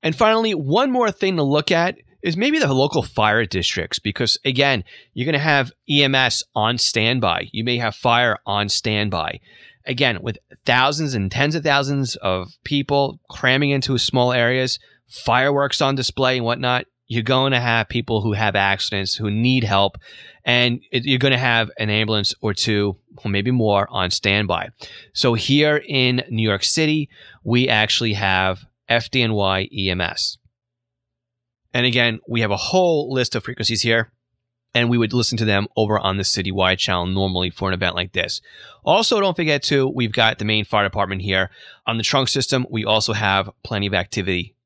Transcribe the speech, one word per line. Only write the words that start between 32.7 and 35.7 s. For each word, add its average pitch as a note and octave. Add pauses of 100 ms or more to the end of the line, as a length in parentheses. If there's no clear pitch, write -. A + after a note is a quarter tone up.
list B2+
of A2+
frequencies A#2
here, A2+ (600)
and A#2+
we A#2+
would A2
listen A#2+
to A2
them G#2